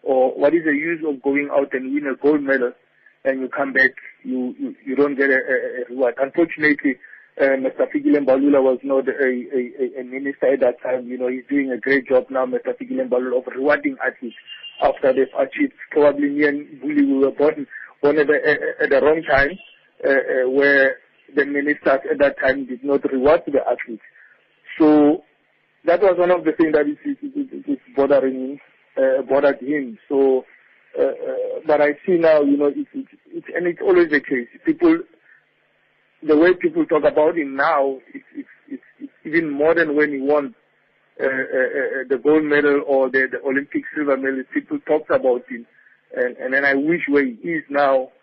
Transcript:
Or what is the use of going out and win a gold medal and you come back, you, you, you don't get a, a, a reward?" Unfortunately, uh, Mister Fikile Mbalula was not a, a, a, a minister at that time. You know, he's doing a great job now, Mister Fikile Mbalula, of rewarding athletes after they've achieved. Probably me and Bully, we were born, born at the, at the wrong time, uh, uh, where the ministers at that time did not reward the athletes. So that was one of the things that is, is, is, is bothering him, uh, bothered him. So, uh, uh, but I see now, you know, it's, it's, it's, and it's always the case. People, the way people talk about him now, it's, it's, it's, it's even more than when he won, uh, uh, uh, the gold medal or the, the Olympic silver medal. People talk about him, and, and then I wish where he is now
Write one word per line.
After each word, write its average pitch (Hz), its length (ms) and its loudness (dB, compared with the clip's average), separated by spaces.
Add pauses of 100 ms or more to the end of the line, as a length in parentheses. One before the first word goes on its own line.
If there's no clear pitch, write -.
Or 131 260 2
what 143 240 2
is 170 100 2
the 156 60 2
use 156 360 -2
of 139 160 -4
going 143 300 0
out 139 220 -2
and 131 180 -6
win 147 140 -4
a 131 80 -4
gold 147 260 2
medal 131 320 -2 (520)
and 135 160 -2
you 127 80 -6
come 139 240 -6
back, 131 180 2 (320)
you, 127 340 -6
you, 131 200 -10 (100)
you 131 80 -6
don't 143 220 0
get 139 120 0
a, 135 60 2
a, - 20 2
a 123 540 -4
reward?" 123 280 -2
Unfortunately, 147 760 -2 (460)
uh, 135 180 2
Mister 131 340 -2
Fikile 143 320 0
Mbalula 135 380 4
was 127 220 2
not 135 240 0
a, - 20 -2
a, 127 880 -4
a, - 20 -10
a 123 40 -10
minister 139 500 -4
at 131 60 -2
that 123 240 0
time. 127 240 -4
You 123 100 -10
know, 127 80 -4
he's 127 240 -6
doing 135 220 -2
a 120 60 -6
great 131 280 -2
job 127 240 2
now, 131 160 -2
Mister 123 340 -6
Fikile 131 280 -6
Mbalula, 127 300 -2
of 123 140 -8
rewarding 143 440 -2 (100)
athletes 123 300 -8 (440)
after 139 320 0
they've 131 140 2 (100)
achieved. 139 360 -2 (180)
Probably 143 400 2
me 147 160 0
and 143 340 -4
Bully, 147 240 2
we 139 140 2
were 135 140 2
born, 147 340 0 (340)
born 147 200 4
at 139 80 2
the, 147 100 2 (420)
at 147 100 0
the 135 120 4
wrong 156 260 4
time, 143 300 2 (460)
uh, 139 60 2
uh, 131 400 0
where 139 480 4 (360)
the 139 100 2
ministers 143 640 0
at 151 100 -2
that 143 200 2
time 135 280 -2
did 123 180 -12
not 139 260 0
reward 139 360 2
the 143 140 0
athletes. 120 420 -6 (760)
So 151 460 4 (600)
that 175 160 2
was 185 160 4
one 175 140 2
of 165 140 2
the 156 80 2
things 156 220 2
that 147 120 4
is, 147 180 -6
is, - 120 -4 (180)
is, - 320 -8
is 135 120 -4 (180)
bothering 135 380 2
him, 131 260 -8 (360)
uh, 135 260 2
bothered 139 380 2
him. 127 380 -6 (100)
So, 135 360 2 (520)
uh, - 60 0
uh, 131 640 -4
but 151 140 2
I 147 140 2 (120)
see 180 120 2
now, 156 240 6
you 143 140 2
know, 143 100 2
it's, 143 260 -2
it's, 135 160 -10 (240)
it's, - 200 -14
and 170 140 -4
it's 170 160 -4
always 175 280 4
the 147 100 2
case. 123 260 -6 (180)
People, 160 340 2 (1200)
the 151 140 2
way 175 180 6
people 165 320 -2
talk 156 160 0
about 151 340 2
him 139 200 -4
now, 139 420 0 (140)
it's, - 120 -18 (120)
it's, - 120 -14 (200)
it's, - 140 -14 (180)
it's - 120 -16 (120)
even 160 260 -2
more 147 240 2
than 156 220 0
when 151 160 2
he 135 80 -6
won, 139 340 0 (640)
uh, 135 40 -2
uh, 135 40 0
uh, 131 800 -4
the 131 140 -2
gold 156 220 2
medal 147 420 2
or 135 240 0
the, 131 220 0
the 127 80 -8
Olympic 139 420 -4 (140)
silver 143 200 0
medal. 135 360 -6
People 147 340 -6
talk 156 240 -2
about 127 380 0
him, 117 180 -14 (480)
and, 123 220 -4
and 127 180 -6
then 139 100 0
I 143 100 2
wish 151 340 0
where 143 160 2
he 123 80 -4
is 156 380 -8
now 135 400 0 (120)